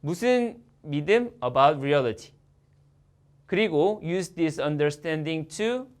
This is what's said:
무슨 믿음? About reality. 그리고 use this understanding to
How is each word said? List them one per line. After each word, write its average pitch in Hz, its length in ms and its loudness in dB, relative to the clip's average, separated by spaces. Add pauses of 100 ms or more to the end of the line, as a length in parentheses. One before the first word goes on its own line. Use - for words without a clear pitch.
무슨 233 600 0 (180)
믿음? 170 520 0 (120)
About 135 340 4
reality. 135 540 0 (1120)
그리고 190 580 0
use 170 320 -4
this 160 240 -2
understanding 151 960 -2
to 247 320 -2 (140)